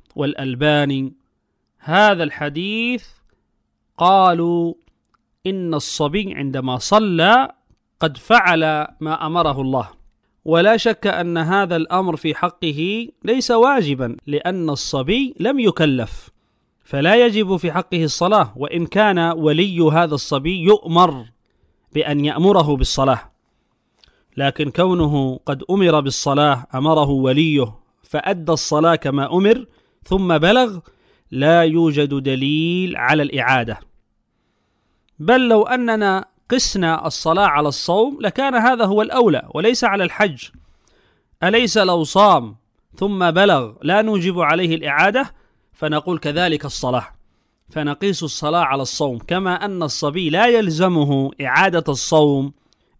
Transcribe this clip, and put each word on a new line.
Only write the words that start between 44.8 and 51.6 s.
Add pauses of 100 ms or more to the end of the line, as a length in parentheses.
فنقول
كذلك
الصلاة، (640)
فنقيس
الصلاة
على
الصوم،
كما
أن
الصبي
لا
يلزمه (100)
إعادة